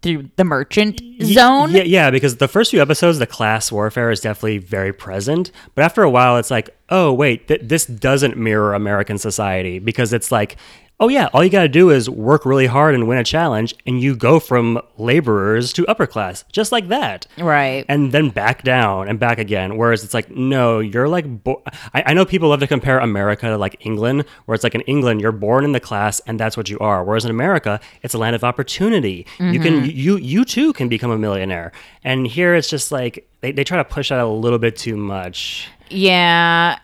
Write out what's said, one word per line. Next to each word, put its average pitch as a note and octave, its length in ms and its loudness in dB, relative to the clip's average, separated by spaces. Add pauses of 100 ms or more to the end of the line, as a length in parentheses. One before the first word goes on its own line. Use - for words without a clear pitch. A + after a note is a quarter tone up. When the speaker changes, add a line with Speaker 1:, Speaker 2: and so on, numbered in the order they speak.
Speaker 1:
through D3+ 360 -4
the F#3 80 4
merchant F3 560 -2
Speaker 2:
Y-, A#3+ 320 -10
Speaker 1:
zone. C4 380 6
Speaker 2:
yeah, F#3+ 120 6
yeah, E3+ 280 4
because C3 260 0
the C#3 100 2
first A3+ 240 2
few F3+ 100 4
episodes, D#3 380 2
the A#2 80 0
class A2 440 -2
warfare A2 400 -2
is G#2 100 -2
definitely G#2+ 380 -4
very F#2+ 340 -4
present. G#2 580 -4 (240)
But C#3 80 2
after E3+ 200 2
a D#3 60 6
while, B2 280 4
it's A#2 140 -2
like, A2+ 180 -2 (200)
oh, F3 240 2
wait, B2+ 360 0
th-, D3+ 140 0
this D3+ 220 -2
doesn't C3 520 -2
mirror G#2+ 360 0
American G#2 440 -2
society F#2 600 -4
because A2 340 -2
it's - 180 -4
like, G#2 240 0 (460)
oh, A3+ 60 4
yeah, C4+ 260 2
all C#3+ 80 6
you F#3 80 6
gotta F3+ 200 4
do E3+ 220 6
is B2+ 180 4
work B2 360 0
really C3 200 4
hard C#3+ 280 4
and A#2 140 0
win B2 100 0
a A#2+ 60 0
challenge, C3 500 -2 (140)
and B2+ 140 -2
you C3+ 160 0
go B2+ 200 4
from A#2 400 0 (200)
laborers A2+ 760 0
to - 160 -2
upper G3+ 180 0
class, G2 460 -8
just G#3+ 220 -2
like G3+ 160 -2
that. D3 360 -4 (120)
Speaker 1:
Right. C#3+ 500 0
Speaker 2:
And C#3+ 240 2
then C#3+ 200 2
back G#2+ 320 0
down G#2+ 440 2
and G#2+ 100 -4
back A#2 220 0
again, G2+ 380 -4
whereas A2+ 260 0
it's G#2 100 -12
like, A2+ 160 -4
no, B2+ 500 0
you're, A2 280 -2
like, D3 380 -4
bo-, C3 180 -4 (300)
I, C3+ 140 0
I C#3 60 2
know F3+ 120 4
people E3 240 2
love D3 100 4
to C#3 80 -2
compare C3 320 0
America G#2 480 -2
to, A2 100 -2
like, G2 280 -4
England, A#2 400 -2 (180)
where A2+ 120 -4
it's - 100 -4
like, A2+ 100 0
in A#2 60 0
England, B2 400 0
you're A2 100 0
born A2 320 0
in D3 80 0
the B2+ 80 0
class, G#2 480 -2
and A2+ 100 -6
that's A2 200 -2
what G#2 120 -6
you G#2 100 -8
are. G2+ 260 0
Whereas G#2+ 180 -2
in A#2+ 80 -4
America, A#2+ 480 0 (240)
it's A#2+ 100 -8
a A#2 40 -4
land A2 180 0
of A2 80 -4
opportunity. B2+ 840 -2 (140)
You F3 220 0
can, D#3+ 180 2
Speaker 1:
Mm-hmm. C3+ 180 -2
Speaker 2:
you, F3 200 0
you D#3+ 260 0
too C#4+ 300 0
can B2 160 -4
become A#2+ 220 -2
a A2 60 -2
millionaire. F#2+ 540 -4 (320)
And C3 240 -2
here F3 280 0
it's D#3+ 140 0
just C#3 220 -6
like, B2+ 380 -6 (100)
they, C3+ 140 -6
they C#3 100 -2
try F3+ 140 -4
to D3+ 80 -2
push - 240 -6
that C3 100 -2
a A#2 80 0
little A2+ 320 0
bit A2+ 160 0
too A2 220 -8
much. F#2+ 720 -10 (200)
Speaker 1:
Yeah. E3+ 960 2